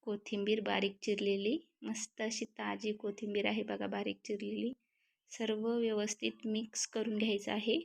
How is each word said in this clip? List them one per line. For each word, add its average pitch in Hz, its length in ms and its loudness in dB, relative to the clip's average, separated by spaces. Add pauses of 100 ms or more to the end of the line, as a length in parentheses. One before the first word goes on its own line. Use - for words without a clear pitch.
कोथिंबीर 208 560 0
बारीक 202 400 2
चिरलेली, 202 540 2 (260)
मस्त - 400 -6
अशी 226 220 -2 (100)
ताजी 208 440 -2
कोथिंबीर 208 480 0
आहे 214 180 2
बघा, 208 240 -2
बारीक 202 360 -2
चिरलेली. 208 480 -2 (580)
सर्व 220 380 -2
व्यवस्थित 226 800 0
मिक्स 220 420 -2
करून 220 300 0
घ्यायचं 208 340 2
आहे. 214 320 2